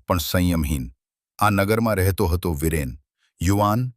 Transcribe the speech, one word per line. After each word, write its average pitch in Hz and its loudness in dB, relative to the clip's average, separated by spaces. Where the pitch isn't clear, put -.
પણ 92 0
સંયમહીન. 80 0
આ 104 2
નગરમાં 107 2
રહેતો 92 2
હતો 82 -2
વિરેન, 73 -4
યુવાન, 104 2